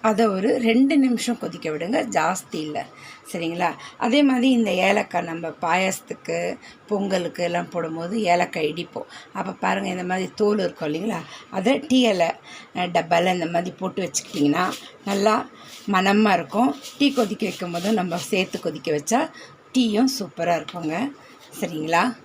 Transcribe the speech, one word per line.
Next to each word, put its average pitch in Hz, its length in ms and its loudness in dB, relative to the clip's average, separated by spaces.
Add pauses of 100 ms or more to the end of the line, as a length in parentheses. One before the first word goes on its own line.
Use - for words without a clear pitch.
அதை 214 140 4 (120)
ஒரு 190 140 0 (180)
ரெண்டு 269 340 6
நிமிஷம் 240 400 0
கொதிக்க 170 320 -8
விடுங்க, 175 240 -2 (180)
ஜாஸ்தி 170 500 -2
இல்லை. 151 180 -6 (480)
சரிங்களா? 170 360 -2 (380)
அதே 247 140 4 (100)
மாதிரி 254 180 4 (100)
இந்த 214 140 4 (160)
ஏலக்காய் 185 420 2
நம்ம 165 220 -8 (140)
பாயாசத்துக்கு, 180 720 -2 (520)
பொங்கலுக்கு 190 580 -2
எல்லாம் 175 260 -2
போடும்போது 165 420 -4 (180)
ஏலக்காய் 175 380 0
இடிப்போம். - 360 -10 (320)
அப்போ 190 120 -4 (120)
பாருங்கள், 190 320 0
இந்த 180 160 -6
மாதிரி 185 160 -2 (140)
தோல் 208 240 2
இருக்கும் 160 240 -4
இல்லைங்களா, 175 300 -4 (400)
அதை 233 160 4 (140)
டீ 262 100 6 (140)
இலை, 170 160 2 (480)
அஹ், 175 180 -2
டப்பால 175 420 4
இந்த 170 180 -2
மாதிரி 175 260 0
போட்டு 185 240 -4
வச்சுக்கிட்டிங்கன்னா 160 600 0 (440)
நல்லா 202 260 2 (600)
மணமா 202 440 4
இருக்கும். 226 320 0 (260)
டீ 277 120 4 (100)
கொதிக்க 214 300 0
வைக்கும் 175 280 -8
போது 208 240 0
நம்ம 175 200 -2 (100)
சேர்த்து 185 360 0
கொதிக்க 156 300 -6
வச்சா 226 240 0 (540)
டீயும் 240 420 4
சூப்பரா 175 440 -2
இருக்குங்க. 160 340 -6 (640)
சரிங்களா? 165 460 0 (180)